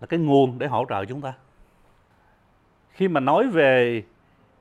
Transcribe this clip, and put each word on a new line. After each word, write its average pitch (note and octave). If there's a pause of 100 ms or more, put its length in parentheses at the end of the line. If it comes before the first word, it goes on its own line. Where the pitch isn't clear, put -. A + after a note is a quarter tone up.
là A#2
cái E3+
nguồn C#3
để C#3
hỗ A#2+
trợ G2+
chúng B2+
ta. C3 (1600)
Khi F#3+
mà D#3+
nói D#3
về B2+ (580)